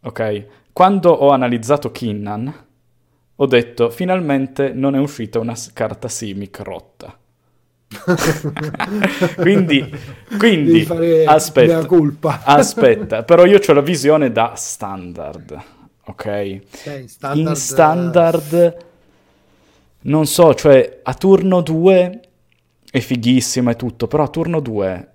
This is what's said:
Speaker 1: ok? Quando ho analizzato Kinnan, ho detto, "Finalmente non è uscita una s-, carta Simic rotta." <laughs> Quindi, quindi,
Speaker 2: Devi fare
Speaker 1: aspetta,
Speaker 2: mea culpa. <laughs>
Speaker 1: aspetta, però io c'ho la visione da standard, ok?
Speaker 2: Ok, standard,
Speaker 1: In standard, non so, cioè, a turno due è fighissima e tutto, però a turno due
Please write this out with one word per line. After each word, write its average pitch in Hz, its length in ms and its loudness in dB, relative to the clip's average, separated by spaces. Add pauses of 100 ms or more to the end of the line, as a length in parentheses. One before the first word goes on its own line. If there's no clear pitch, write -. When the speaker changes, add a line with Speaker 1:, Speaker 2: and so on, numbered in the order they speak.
Speaker 1:
ok? 107 440 -8 (260)
Quando 180 380 2
ho 139 200 4
analizzato 127 600 0
Kinnan, 107 640 -10 (800)
ho 143 120 -2
detto, 120 440 0
"Finalmente 143 840 -4
non 135 220 -2
è 135 60 0
uscita 117 400 -6
una 113 160 -8
s-, - 160 -16
carta 107 360 -8
Simic 101 520 -12
rotta." - 580 -18 (720)
<laughs> - 140 -20 (1300)
Quindi, 165 580 0 (440)
quindi, 185 340 2
Speaker 2:
Devi 165 120 4
fare 165 400 0
Speaker 1:
aspetta, 156 540 4
Speaker 2:
mea 156 80 -4
culpa. 151 560 0
<laughs> - 20 -20
Speaker 1:
aspetta, 214 760 2
però 175 220 6
io 196 140 6
c'ho 185 140 2
la 143 80 6
visione 143 520 0
da 113 240 0
standard, 87 960 -14 (520)
ok? 98 560 -10 (120)
Speaker 2:
Ok, 143 340 -16
standard, 147 420 -4
Speaker 1:
In 160 80 -2
standard, 165 1200 0 (1300)
non 151 240 0
so, 156 280 4
cioè, 135 480 4
a 131 120 -6
turno 185 460 2
due 180 600 2 (680)
è 131 100 -2
fighissima 123 720 0
e 117 40 -4
tutto, 120 300 -8
però 151 180 -2
a 127 40 -6
turno 165 320 -4
due 98 540 -6